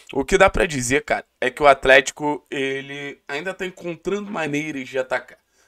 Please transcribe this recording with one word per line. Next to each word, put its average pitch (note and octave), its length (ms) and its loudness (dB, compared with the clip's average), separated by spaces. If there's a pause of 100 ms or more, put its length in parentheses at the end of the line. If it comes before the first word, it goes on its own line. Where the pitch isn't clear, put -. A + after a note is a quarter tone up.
(120)
o C3+ 120 -2
que F#3 140 0
dá F#3+ 100 6
pra - 160 0
dizer, C#3+ 380 -2
cara, G#2 220 -4 (160)
é B2 100 -2
que B2 100 -10
o D3 60 2
Atlético, C#3 840 4
ele C#3 800 -8
ainda E3 260 -8
tá F#3 140 -8
encontrando F#3 640 -8
maneiras D3 580 -6
de - 80 -12
atacar. B2+ 420 -6 (300)